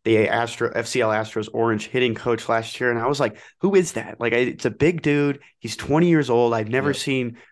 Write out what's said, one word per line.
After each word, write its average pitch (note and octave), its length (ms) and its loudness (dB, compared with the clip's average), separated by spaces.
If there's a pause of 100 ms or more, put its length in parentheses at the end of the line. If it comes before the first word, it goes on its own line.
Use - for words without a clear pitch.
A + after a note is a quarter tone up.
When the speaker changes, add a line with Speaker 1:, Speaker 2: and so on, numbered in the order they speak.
Speaker 1:
the A2 260 4
Astro, A#2 460 -2
F A#2 140 -4
C B2+ 120 -2
L A2 100 2
Astros A2 440 -4
Orange A2+ 320 0
hitting B2 300 0
coach A2+ 320 -2
last A2+ 320 -2
year, B2 100 2
and A#2 80 0
I A2+ 80 -2
was C#3 140 -2
like, A2+ 180 -2 (220)
"Who G3 160 2
is F3+ 160 2
that?" - 260 -10
Like, A#2 140 0
I, A#2+ 60 2
it's B2 280 -2
a B2 40 2
big D3+ 320 0
dude. C#3+ 360 0 (220)
He's A2+ 160 -10
twenty D#3+ 320 2
years D3+ 200 4
old. A#2+ 240 4
I've A2 160 -2
never C3+ 220 0
Speaker 2:
Yep. C#3 60 -2
Speaker 1:
seen B2 420 -4 (140)